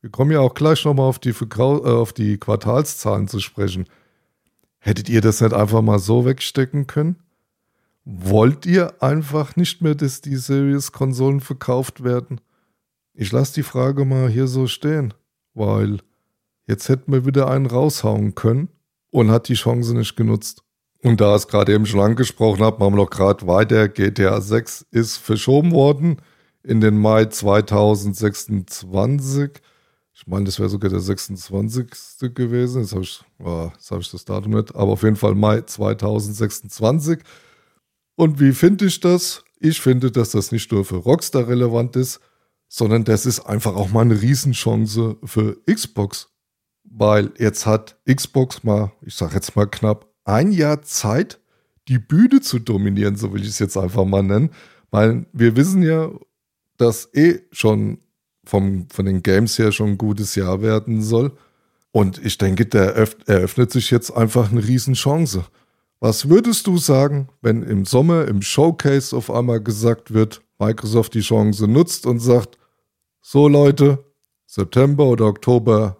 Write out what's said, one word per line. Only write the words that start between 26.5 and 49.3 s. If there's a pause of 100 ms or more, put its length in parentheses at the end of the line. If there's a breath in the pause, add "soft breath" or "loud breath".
in
den
Mai
zweitausendsechsundzwanzig. (520)
Ich
meine,
das
wäre
sogar
der
sechsundzwanzigste
gewesen.
Jetzt
hab
ich, (220)
ah,
jetzt
hab
ich
das
Datum
nicht.
Aber
auf
jeden
Fall
Mai
zweitausendsechsundzwanzig. (960 soft breath)
Und
wie
finde
ich
das? (160)
Ich
finde,
dass
das
nicht
nur
für
Rockstar
relevant
ist, (480)
sondern
das
ist
einfach
auch
mal
eine
Riesenchance
für (160)
Xbox. (540)
Weil
jetzt
hat (160)
Xbox
mal, (120)
ich
sag